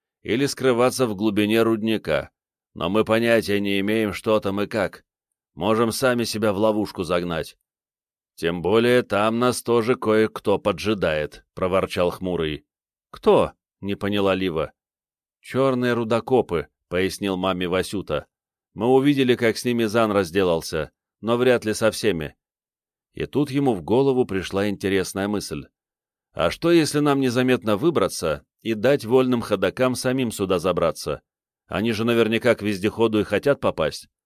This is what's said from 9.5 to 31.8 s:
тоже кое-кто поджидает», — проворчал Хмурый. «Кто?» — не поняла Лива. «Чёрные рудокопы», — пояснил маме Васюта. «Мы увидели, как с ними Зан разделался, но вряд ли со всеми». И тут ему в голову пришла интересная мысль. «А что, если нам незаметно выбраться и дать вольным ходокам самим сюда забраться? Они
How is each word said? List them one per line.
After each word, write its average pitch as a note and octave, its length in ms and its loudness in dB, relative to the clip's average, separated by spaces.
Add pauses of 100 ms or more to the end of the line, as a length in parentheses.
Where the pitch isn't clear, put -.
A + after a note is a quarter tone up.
тоже A#2 340 0
кое-кто G#2+ 640 0
поджидает», — E2+ 960 -4
проворчал F2+ 560 -2
Хмурый. E2 560 -4 (460)
«Кто?» — C#3+ 420 2 (260)
не G2 160 -6
поняла G2+ 380 0
Лива. F2 400 -2 (720)
«Чёрные B2 500 0
рудокопы», — A2+ 760 0 (180)
пояснил F#2+ 480 -2
маме F2+ 320 -2
Васюта. F2+ 600 -4 (460)
«Мы G#2+ 140 -2
увидели, C3 480 4
как A2+ 220 0
с - 80 -6
ними A#2+ 180 0
Зан A2 300 0
разделался, E2+ 800 0 (280)
но A2+ 160 -2
вряд A#2+ 300 2
ли G#2+ 80 0
со G#2+ 180 0
всеми». E2 460 -4 (760)
И - 140 -8
тут C3+ 260 -2
ему C3+ 220 2
в F2+ 100 -6
голову B2+ 420 2
пришла F#2+ 440 -4
интересная F#2+ 580 -2
мысль. F2+ 380 -6 (640)
«А A#2+ 180 0
что, E3 220 0
если D3+ 280 4
нам C#3+ 200 2
незаметно B2+ 560 2
выбраться F#2 680 0 (160)
и A2+ 120 -4
дать A#2+ 300 0
вольным B2+ 380 2
ходокам G#2+ 540 0
самим B2+ 360 -2
сюда F#2+ 280 0
забраться? E2 640 -2 (460)
Они G2+ 240 -2